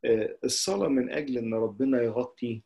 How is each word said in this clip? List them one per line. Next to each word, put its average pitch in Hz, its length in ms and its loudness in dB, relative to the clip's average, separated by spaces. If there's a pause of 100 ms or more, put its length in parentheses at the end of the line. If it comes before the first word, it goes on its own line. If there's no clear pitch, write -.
آه، 110 400 2
الصلاة 196 440 0
من 127 220 2
أجل 139 280 -2
إن 113 160 -2
ربنا 117 480 2
يغطي 117 640 -2